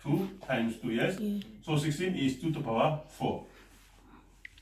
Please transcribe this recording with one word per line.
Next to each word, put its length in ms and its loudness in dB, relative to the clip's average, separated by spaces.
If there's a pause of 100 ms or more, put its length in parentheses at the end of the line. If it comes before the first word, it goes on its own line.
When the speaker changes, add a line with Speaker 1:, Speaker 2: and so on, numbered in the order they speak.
Speaker 1:
two 240 2 (200)
times 340 0
two, 100 -4
yes? 280 2
Speaker 2:
Yeah. 200 0 (240)
Speaker 1:
So 140 2
sixteen 380 0
is 260 2
two 100 0
to 100 -2
power 460 2
four. 380 -2 (1160)